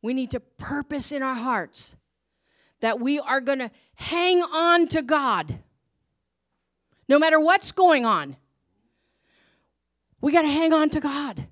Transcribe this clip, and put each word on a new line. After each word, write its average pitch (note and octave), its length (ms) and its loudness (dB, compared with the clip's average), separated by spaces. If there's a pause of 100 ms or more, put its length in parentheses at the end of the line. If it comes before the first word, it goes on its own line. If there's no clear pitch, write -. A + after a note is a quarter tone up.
We A#3 120 -6
need C4 180 -4
to B3+ 80 -6
purpose C#4+ 720 -8
in C#4+ 100 -6
our C4 140 -4
hearts A3+ 600 -6 (840)
that A3+ 200 -2
we C#4 200 -2
are C4+ 220 -2
gonna B3+ 300 -4 (240)
hang F4+ 460 0
on E4+ 480 2
to D#4+ 120 -2
God. A#3+ 580 -2 (1500)
No C4+ 120 4
matter D#4+ 200 4
what's F4 320 2
going D#4+ 340 4
on, D3+ 320 -2 (1800)
we C#4+ 100 0
gotta D#4+ 160 4
hang D#4 240 2
on D#4 200 4
to D#4 80 -2
God. C#4 520 -6